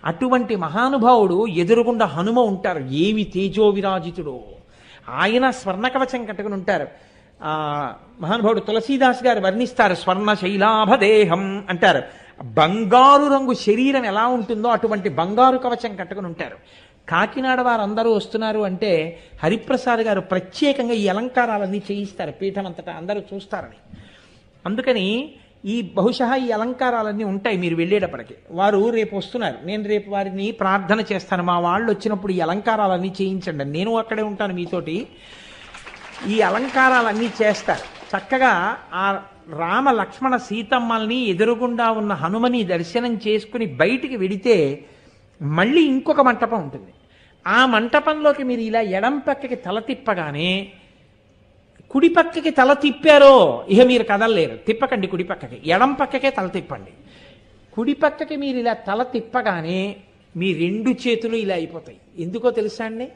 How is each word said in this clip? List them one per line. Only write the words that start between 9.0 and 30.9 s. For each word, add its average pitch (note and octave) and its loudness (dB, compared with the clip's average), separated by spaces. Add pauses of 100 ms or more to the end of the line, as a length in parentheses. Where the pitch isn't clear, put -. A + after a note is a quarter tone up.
గారు A#3+ 2
వర్ణిస్తారు, G3 0
"స్వర్ణ F#3+ 0
శైలాభదేహం" G3+ 2
అంటారు. F3 2 (400)
బంగారు A3+ 6
రంగు C4+ 0
శరీరం B3+ 2
ఎలా G#3+ 0
ఉంటుందో A#3 -2
అటువంటి G#3+ 0
బంగారు G#3+ 2
కవచం A#3+ -4
కట్టుకుని F#3 -10
ఉంటారు. D#3 -10 (520)
కాకినాడ B3+ 0
వారందరూ A3+ 0
వస్తున్నారు G#3+ -2
అంటే F#3 -2 (240)
హరిప్రసాద్ A#3 0
గారు G#3 0
ప్రత్యేకంగా A#3+ -2
ఈ G#3 0
అలంకారాలన్నీ G#3+ -2 (140)
చేయిస్తారు G3 -8
పీఠం G3 -6
అంతటా F3 -12
అందరూ F#3 -6 (120)
చూస్తారని. F#3+ -12 (680)
అందుకని A3+ -2 (320)
ఈ A3 -4
బహుశా A3+ 0
ఈ B3 -2
అలంకారాలన్నీ A3+ -2
ఉంటాయి G3 -2
మీరు F3 -2
వెళ్ళేటప్పటికి. E3+ -2 (180)
వారు G3+ 2
రేపు A3 -2
వస్తున్నారు, F#3+ -4 (100)
నేను G#3+ -6
రేపు G3+ -4
వారిని G3 -4
ప్రార్థన G3+ 0 (100)